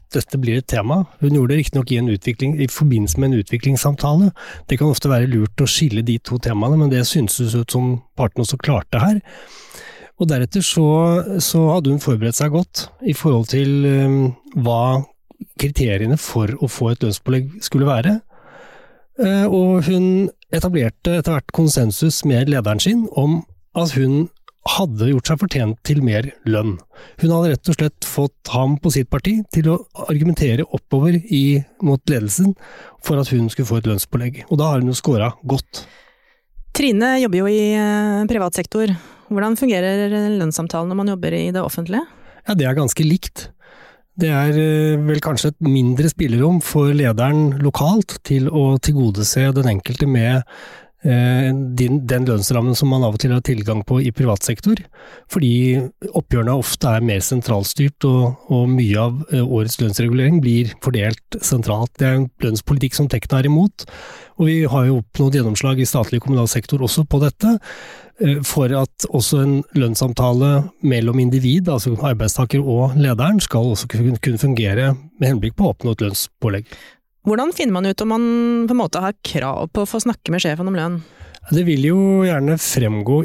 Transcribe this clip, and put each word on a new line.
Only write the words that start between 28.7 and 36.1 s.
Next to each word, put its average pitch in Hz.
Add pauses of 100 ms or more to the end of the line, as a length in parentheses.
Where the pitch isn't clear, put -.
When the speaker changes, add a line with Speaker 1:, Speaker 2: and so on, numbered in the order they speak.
Speaker 1:
på 170
sitt 131
parti 190 (160)
til 160
å 165 (340)
argumentere 151
oppover 147
i, 143 (180)
mot 139
ledelsen 139 (540)
for 143
at 127
hun 117
skulle 120
få 117
et 113
lønnspålegg. 120
Og 151
da 151
har 131
hun 123
jo 123
skåret 117
godt. - (880)